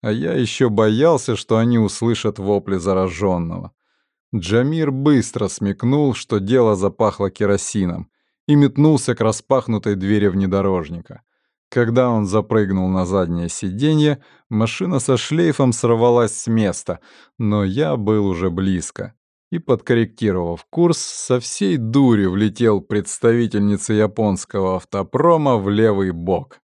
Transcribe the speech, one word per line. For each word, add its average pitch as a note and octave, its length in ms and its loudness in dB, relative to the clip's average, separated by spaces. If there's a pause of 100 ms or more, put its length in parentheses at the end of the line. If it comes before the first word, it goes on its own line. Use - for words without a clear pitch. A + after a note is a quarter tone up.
А A2 100 -4
я C3+ 220 -4
ещё B2 360 0
боялся, A2+ 640 2
что - 220 -2
они A#2 220 2
услышат A2 580 -2
вопли G2 400 -2
заражённого. F2+ 920 -2 (640)
Джамир B2+ 560 0
быстро C3 560 0
смекнул, A#2+ 680 -2
что - 260 -4
дело A2 360 2
запахло G2 560 -2
керосином, G2 800 -2 (360)
и D3 80 4
метнулся C#3+ 600 4
к - 60 -6
распахнутой A2 760 0
двери G2+ 320 2
внедорожника. F#2 960 -2 (460)
Когда B2 400 2
он G#2+ 180 0
запрыгнул G2 600 0
на F#2 200 0
заднее E2+ 420 -2
сиденье, C#3+ 760 -2 (260)
машина A#2+ 500 -2
со B2+ 180 0
шлейфом D3+ 560 0
сорвалась A#2 640 2
с - 120 -10
места, G2+ 520 -2 (400)
но G#2 240 0
я C#3 320 -2
был G#2+ 320 0
уже F2+ 240 -2
близко. F#2+ 640 -4 (360)
И, E3+ 60 -6
подкорректировав G#2 1120 -2
курс, E3 300 0
со - 400 -4
всей F3+ 380 -4
дури A#2 480 4
влетел G2+ 560 0
представительнице G#2 1120 0
японского G2+ 840 -2
автопрома C#3 840 0
в G2 120 -2
левый G#2 420 2
бок. E2+ 540 -4